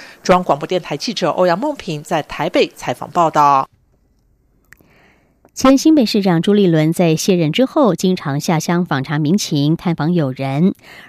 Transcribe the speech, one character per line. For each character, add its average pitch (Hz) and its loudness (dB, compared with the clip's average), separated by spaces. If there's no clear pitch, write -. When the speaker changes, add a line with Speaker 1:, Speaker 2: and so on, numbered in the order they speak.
Speaker 1:
中 185 2
央 180 2
广 160 -2
播 156 -10
电 180 -4
台 - -10
记 208 -8
者 175 -2
欧 180 0
阳 175 0
梦 294 -4
平 151 -10
在 156 -4
台 - -8
北 196 0
采 - -8
访 - -12
报 170 2
道。 143 2
Speaker 2:
前 269 4
新 311 4
北 262 4
市 208 0
长 180 2
朱 202 2
立 202 4
伦 160 2
在 165 2
卸 190 0
任 165 0
之 247 0
后， 240 2
经 185 0
常 147 -6
下 160 0
乡 175 -2
访 139 -2
查 143 -4
民 156 2
情、 151 0
探 165 -2
访 156 -2
友 147 0
人。 135 -2